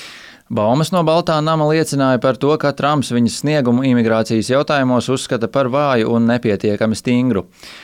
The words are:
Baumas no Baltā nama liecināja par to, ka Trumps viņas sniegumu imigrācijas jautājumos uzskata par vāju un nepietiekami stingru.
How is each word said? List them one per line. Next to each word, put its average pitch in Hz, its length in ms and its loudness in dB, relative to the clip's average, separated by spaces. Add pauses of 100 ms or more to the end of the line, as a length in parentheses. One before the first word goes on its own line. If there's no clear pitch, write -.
(480)
Baumas 120 460 0
no 180 100 0
Baltā 160 400 0
nama 156 240 0
liecināja 139 560 0
par 131 160 0
to, 139 160 2
ka 139 160 -2
Trumps 139 400 -2
viņas 120 300 0
sniegumu 131 420 0
imigrācijas 113 640 2
jautājumos 131 640 0
uzskata 123 400 -2
par 139 160 0
vāju 127 400 0
un 117 160 2
nepietiekami 110 720 0
stingru. 123 460 0 (420)